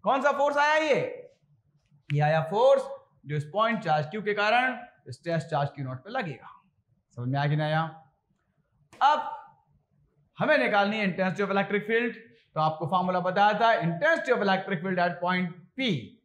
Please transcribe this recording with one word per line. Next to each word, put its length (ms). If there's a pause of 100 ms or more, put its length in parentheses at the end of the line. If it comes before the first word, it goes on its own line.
कौन 180
सा 160
force 200
आया 200
ये? 400 (920)
ये 120
आया 220
force 400 (420)
जो 100
इस 80 (100)
point 300
charge 240
Q 160
के 100
कारण 440 (300)
इस 160
टेस्ट 240
charge 280
Q 100
not 120
पे 140
लगेगा। 360 (720)
समझ 120
में 100
आ 60
गया 120
ना? 120
यहाँ 440 (880)
अब 280 (1080)
हमें 200
निकालनी 400
है 100
intensity 380
of 100
electric 340
field। 300 (360)
तो 60
आपको 260
formula 320
बताया 400
था, 100 (120)
intensity 540
of 120
electric 360
field 160
at 220
point 320 (260)
P 80 (380)